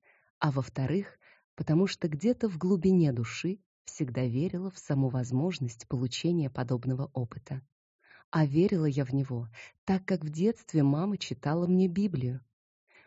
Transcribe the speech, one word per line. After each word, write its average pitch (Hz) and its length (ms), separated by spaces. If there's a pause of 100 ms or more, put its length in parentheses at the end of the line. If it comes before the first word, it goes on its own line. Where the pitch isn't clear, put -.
(400)
а 151 100
во-вторых, 139 680 (340)
потому 160 320
что - 220
где-то 208 420
в 170 80
глубине 180 560
души 139 460 (260)
всегда 127 400
верила 180 460
в - 80
саму 135 300
возможность 127 800
получения 139 640
подобного 127 640
опыта. - 480 (680)
А 156 160
верила 165 380
я 139 200
в 127 80
него, 131 340 (380)
так 190 180
как 170 220
в 151 60
детстве 165 500
мама 160 380
читала 170 480
мне 185 200
Библию. 165 540 (640)